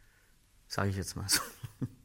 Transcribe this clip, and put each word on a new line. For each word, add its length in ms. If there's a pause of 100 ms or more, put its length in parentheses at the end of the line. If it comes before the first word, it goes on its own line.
(680)
Sag 220
ich 80
jetzt 200
mal 120
so. 120 (400)
<laughs> 60 (180)